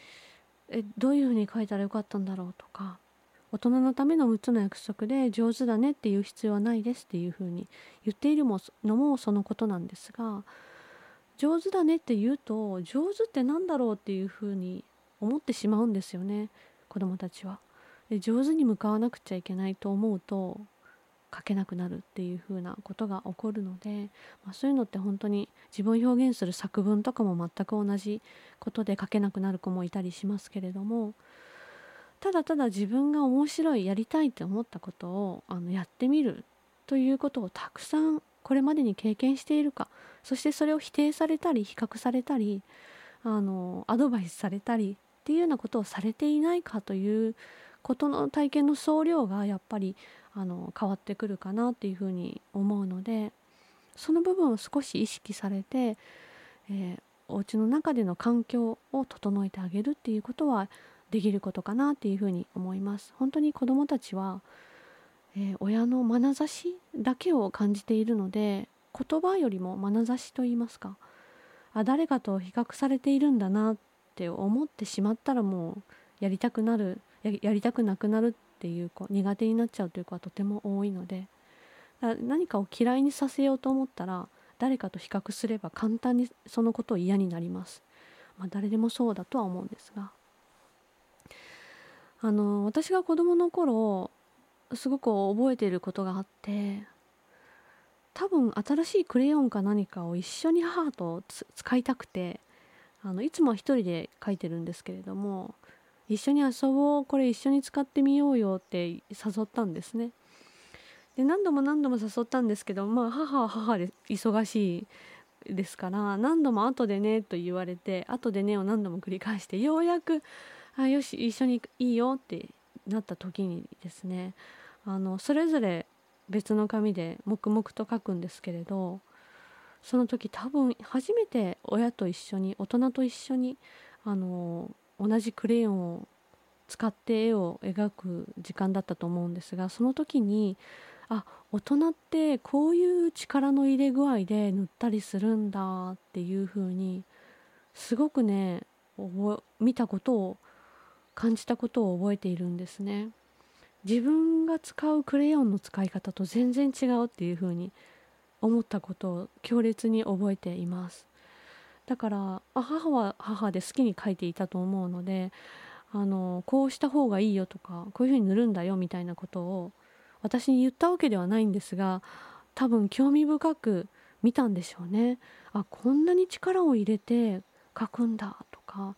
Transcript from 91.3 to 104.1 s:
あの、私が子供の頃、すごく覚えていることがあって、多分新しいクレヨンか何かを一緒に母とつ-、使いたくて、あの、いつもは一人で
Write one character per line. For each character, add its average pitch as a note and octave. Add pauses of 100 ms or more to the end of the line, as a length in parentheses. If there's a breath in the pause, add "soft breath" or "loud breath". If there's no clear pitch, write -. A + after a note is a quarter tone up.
あ A3
の、 G3+
私 D#4
が F#4
子 E4
供 F4
の E4+
頃、 A3 (640)
す B3
ご C#4
く A#3+ (240)
覚 B3+
え B3
て G#3
い F3+
る F3+
こ F#3
と G3
が F#3
あ F#3+
っ - (160)
て、 G3+ (1300 soft breath)
多 F#4+
分 C#4+
新 D4
し -
い -
ク -
レ C4+
ヨ D4+
ン B3
か G3+
何 G3+
か F3
を E3+
一 F3+
緒 -
に E4+
母 E4+
と E3+
つ-、 - (100)
使 -
い B3
た C4
く -
て、 F3+ (640 soft breath)
あ F#3+
の、 F#3+
い D4+
つ -
も C4+
は A3
一 C4
人 A3+
で E3+ (100)